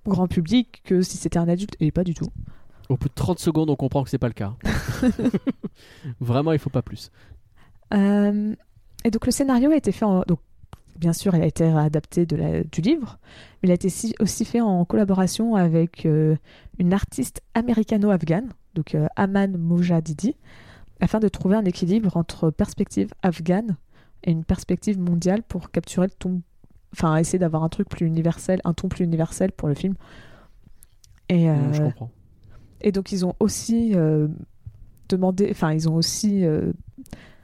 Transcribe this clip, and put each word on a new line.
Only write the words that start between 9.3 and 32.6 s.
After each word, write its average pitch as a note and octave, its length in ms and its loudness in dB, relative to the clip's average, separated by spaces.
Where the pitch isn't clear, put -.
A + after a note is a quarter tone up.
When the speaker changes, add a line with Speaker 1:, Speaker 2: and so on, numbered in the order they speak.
Speaker 1:
scénario C4+ 380 2
a D#4 60 6
été G#3 160 0
fait - 120 -4
en... F#3 180 4
Donc F3 160 0
bien E3 160 0
sûr, F3+ 220 0
il D#3+ 80 4
a E3+ 40 4
été D#3+ 180 0
adapté D#3 600 2
de D#3 100 -2
la, D#3+ 260 0
du D#3 180 -6
livre, A#3+ 380 -2
mais F#3 60 4
il - 40 6
a - 20 4
été F3+ 140 0
si, A3 320 -4
aussi G#3+ 240 0
fait A#3 160 0
en F#3 240 2
collaboration G3+ 720 2
avec, E3+ 500 2
euh, D#3 300 4
une F3 140 2
artiste - 500 -4
américano-afghane, G#3+ 960 0
donc, D#3+ 200 -4
euh, D3+ 120 2
Aman G3 400 2
Mojadidi, E3+ 800 0
afin G3+ 180 2
de G#3+ 100 2
trouver F#3+ 280 0
un A3 80 0
équilibre F#3 520 0
entre E3 340 0
perspective G3+ 600 -2
afghane F3+ 540 0
et F3+ 80 0
une D#3+ 140 0
perspective F#3+ 540 -2
mondiale F3 440 0
pour - 280 -10
capturer F3+ 360 -2
le G3 60 -6
ton, F#3 300 -6
enfin, D#3 240 0
essayer E3 240 0
d'avoir D#3+ 240 0
un D#3+ 40 0
truc - 200 -4
plus - 180 -4
universel, E3 580 0
un E3+ 80 0
ton F#3 160 -6
plus F3+ 160 -4
universel E3 480 0
pour - 160 -6
le C#3+ 60 0
film. F#3+ 200 -2
Et, E3+ 200 4
Speaker 2:
Mm, D3 240 2
je D3+ 100 0
Speaker 1:
euh, - 40 2
Speaker 2:
comprends. A#2 240 -6